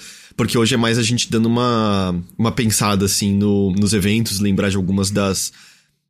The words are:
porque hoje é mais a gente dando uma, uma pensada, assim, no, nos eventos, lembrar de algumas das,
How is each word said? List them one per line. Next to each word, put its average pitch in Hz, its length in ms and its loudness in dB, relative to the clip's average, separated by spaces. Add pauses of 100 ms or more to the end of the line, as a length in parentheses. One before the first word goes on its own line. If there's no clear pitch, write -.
(360)
porque 120 220 0
hoje 113 160 2
é - 20 0
mais 113 220 0
a 120 40 0
gente 113 280 -2
dando 113 160 0
uma, 110 680 0 (220)
uma 113 160 0
pensada, 104 540 0
assim, 98 260 0
no, 101 380 2
nos 98 240 0
eventos, 104 460 0
lembrar 101 280 2
de 98 80 -2
algumas 95 340 0
das, 98 440 -2 (560)